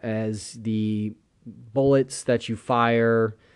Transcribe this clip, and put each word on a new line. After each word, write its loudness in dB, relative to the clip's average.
as -4
the -4
bullets 0
that 0
you -4
fire 2